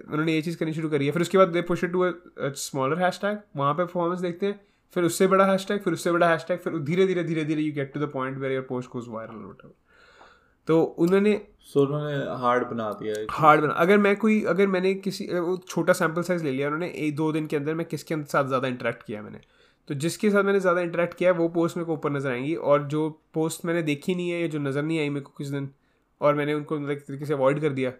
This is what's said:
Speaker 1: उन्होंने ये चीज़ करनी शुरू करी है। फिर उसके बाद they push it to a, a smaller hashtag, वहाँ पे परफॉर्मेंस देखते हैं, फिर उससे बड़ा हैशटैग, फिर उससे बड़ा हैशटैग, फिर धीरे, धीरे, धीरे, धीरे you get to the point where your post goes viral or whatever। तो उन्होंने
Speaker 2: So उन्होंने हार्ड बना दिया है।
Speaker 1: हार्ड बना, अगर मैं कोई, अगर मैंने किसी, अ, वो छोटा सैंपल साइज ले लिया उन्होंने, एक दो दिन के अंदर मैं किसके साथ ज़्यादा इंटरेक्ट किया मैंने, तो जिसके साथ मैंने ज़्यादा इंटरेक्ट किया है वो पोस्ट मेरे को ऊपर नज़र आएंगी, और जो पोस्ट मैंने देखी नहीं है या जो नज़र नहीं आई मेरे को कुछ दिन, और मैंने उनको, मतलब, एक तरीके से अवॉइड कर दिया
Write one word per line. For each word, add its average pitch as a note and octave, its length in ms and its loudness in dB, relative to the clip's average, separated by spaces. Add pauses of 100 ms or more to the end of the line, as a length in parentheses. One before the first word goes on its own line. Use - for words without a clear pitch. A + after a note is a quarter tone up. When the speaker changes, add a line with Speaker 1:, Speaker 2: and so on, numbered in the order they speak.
(120)
Speaker 1:
उन्होंने D#3+ 220 0
ये D#3 80 2
चीज़ E3 160 -4
करनी D#3+ 160 -4
शुरू D#3 160 -4
करी C#3 160 0
है। C#3+ 60 2
फिर E3+ 100 0
उसके E3+ 160 2
बाद F3+ 160 6
they E3+ 180 0
push E3+ 120 -2
it F3 120 -2
to F#3 60 2
a, F3+ 80 2 (380)
a C#3 40 -4
smaller C#3 480 -2
hashtag, F#3 360 0 (200)
वहाँ C#3+ 180 0
पे E3+ 100 0
परफॉर्मेंस F3 360 -2
देखते F3 260 -4
हैं, G3+ 140 -4 (340)
फिर F3+ 100 0
उससे E3+ 240 4
बड़ा F#3+ 180 6
हैशटैग, G3 360 0
फिर F3+ 120 0
उससे E3+ 180 -2
बड़ा E3+ 180 4
हैशटैग, E3 300 -2
फिर E3 180 -6
धीरे, F3 300 2
धीरे, F3 160 -2
धीरे, D#3+ 200 -2
धीरे D3+ 200 -2
you D3 140 -4
get C#3 200 -6
to D3 100 -2
the C#3+ 80 -10
point C3+ 220 -4
where C3+ 220 -2
your C3 120 -6
post B2 240 -6
goes A#2+ 180 -10
viral A2 240 -12
or G#2 80 -14
whatever। - 360 -20 (840)
तो D#3+ 160 4
उन्होंने G3 640 2 (260)
Speaker 2:
So - 40 -2
उन्होंने D3 380 2
हार्ड B2 480 0
बना A2+ 280 -4
दिया G#2+ 280 -6
है। A2 120 -6
Speaker 1:
हार्ड D#3 300 8
बना, C#3+ 100 2
अगर F#3+ 260 6
मैं G3+ 180 4
कोई, G#3+ 280 2
अगर F#3+ 240 2
मैंने F#3+ 260 0
किसी, F#3+ 340 -6
अ, F3 120 -2
वो F3 180 -2
छोटा F3 360 0
सैंपल E3 280 0
साइज E3+ 220 -2
ले C#3+ 80 -2
लिया C3+ 160 -2
उन्होंने, D#3 220 -4
एक D3+ 260 -4
दो D#3 160 0
दिन D#3 160 -2
के D#3 100 -2
अंदर D3 180 -4
मैं E3 120 -4
किसके D#3 360 -6
साथ C#3+ 240 0
ज़्यादा C3 200 0
इंटरेक्ट B2 360 -4
किया G#2+ 180 -10
मैंने, G#2+ 180 -16 (480)
तो D#3 60 -6
जिसके E3 360 0
साथ G3+ 140 4
मैंने G3 160 2
ज़्यादा F3+ 220 2
इंटरेक्ट E3+ 320 -2
किया F3+ 180 4
है F3 60 0
वो E3+ 120 2
पोस्ट E3+ 280 0
मेरे E3+ 80 -4
को E3 80 -2
ऊपर D3 180 -2
नज़र C#3 200 -2
आएंगी, C3+ 240 -4
और C#3+ 280 4
जो D3+ 380 -4 (120)
पोस्ट D#3+ 320 -2
मैंने E3+ 160 0
देखी D3+ 340 -2
नहीं F3 140 -2
है E3+ 120 -2
या E3+ 60 0
जो D3+ 120 -6
नज़र C#3+ 240 -2
नहीं D#3+ 160 0
आई D3 100 0
मेरे C#3+ 120 -4
को - 160 -18
कुछ C#3+ 100 -8
दिन, C#3 220 -6 (520)
और D3 140 4
मैंने D3 180 0
उनको, D3+ 240 -4
मतलब, C#3+ 120 -6
एक C#3+ 100 -4
तरीके C#3 260 -12
से D3 80 -2
अवॉइड C#3 280 2
कर D#3 80 2
दिया C3 300 -2